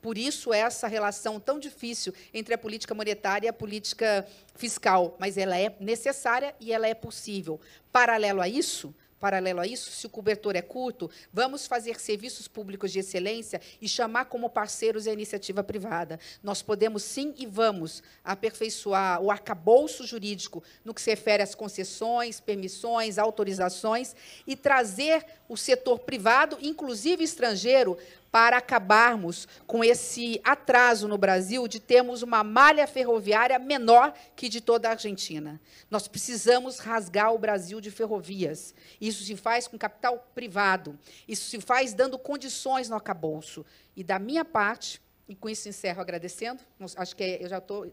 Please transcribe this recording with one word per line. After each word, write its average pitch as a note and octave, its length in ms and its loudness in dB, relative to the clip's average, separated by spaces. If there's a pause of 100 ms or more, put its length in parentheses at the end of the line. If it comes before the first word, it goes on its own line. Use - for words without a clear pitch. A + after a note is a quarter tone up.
Por A3+ 160 -6
isso, B3 360 -2
essa A3+ 340 0
relação G#3 540 -4
tão C#4+ 180 -4
difícil A#3 540 -10 (200)
entre A3 200 -4
a A#3 40 -2
política A3 380 -8
monetária G#3 520 -2
e - 20 2
a A3+ 40 -6
política G#3+ 720 -2 (300)
fiscal. F#3 640 2
Mas F#3+ 180 -4
ela F#3+ 220 0
é G3+ 220 0
necessária B3 760 -2
e A3 140 -8
ela A3 160 0
é A3+ 60 0
possível. G3 640 -8 (320)
Paralelo A3 480 4
a F3+ 80 0
isso, A#3 480 -4 (240)
paralelo F#3 420 0
a F3 40 -2
isso, A#3+ 240 -8
se - 160 -12
o A3+ 40 -12
cobertor G#3 440 -2
é F3+ 80 -2
curto, A#3+ 480 -8 (220)
vamos C4+ 340 -2
fazer A3+ 320 -4
serviços A3 480 -8
públicos G3 460 -8
de G3 80 -4
excelência F#3+ 600 -6 (200)
e A3 60 -8
chamar A#3 380 -2
como A#3+ 240 -6
parceiros G#3+ 580 -2
a A3 60 -2
iniciativa G3+ 500 -6
privada. E3+ 560 -6 (240)
Nós G3 180 -6
podemos G#3+ 420 0
sim C#4+ 340 -6
e C4 80 -10
vamos G3 580 -2 (180)
aperfeiçoar G3 1000 -2
o G3 100 2
arcabouço A3 720 2
jurídico G#3 560 -10 (220)
no A3 100 -12
que - 80 -12
se - 80 -2
refere G#3+ 320 4
às G3 140 -2
concessões, A3+ 880 -4
permissões, G#3+ 760 -4
autorizações G#3+ 960 -2 (320)
e C4+ 120 -8
trazer C4+ 680 2 (280)
o G#3+ 40 -8
setor B3+ 420 2
privado, C4 640 2
inclusive D4 600 -2
estrangeiro, A#3 760 2 (340)
para A#3 260 8
acabarmos A3 920 4 (200)
com A#3 160 0
esse A#3 600 2
atraso B3 640 4
no G3+ 120 -2
Brasil G3 480 2
de A3+ 120 -8
termos B3 440 4
uma A#3 200 2
malha C#4 440 8
ferroviária A#3+ 720 4
menor B3+ 520 8 (240)
que B3+ 140 -6
de A3 100 -6
toda A#3 280 2
a A3+ 60 2
Argentina. D#3+ 680 -8 (300)
Nós G3+ 160 -4
precisamos B3 720 0
rasgar G#3 520 0
o A3+ 60 2
Brasil G3+ 420 -2
de G#3 120 -12
ferrovias. F#3+ 840 -6 (260)
Isso G#3 240 -6
se G3+ 120 -10
faz A#3 320 -2
com A3+ 100 -16
capital A#3+ 560 -4
privado. F#3+ 640 0 (300)
Isso G#3+ 200 -8
se A3 140 -10
faz B3 320 2
dando C4 240 2
condições C4 720 -4
no A3+ 60 -6
arcabouço. D#3+ 680 -8 (320)
E F#3+ 80 -12
da F#3+ 140 -2
minha C4+ 260 -4
parte, A3+ 560 -2 (300)
e G3+ 60 -16
com A3 120 -12
isso G#3+ 220 -10
encerro F#3+ 320 -6
agradecendo, F3+ 580 -10 (200)
não, F#3+ 80 -14 (100)
acho F3+ 180 -8
que - 80 -6
é, F#3 200 -4
eu F3+ 40 -10
já F#3 140 -8
tô G3 320 -10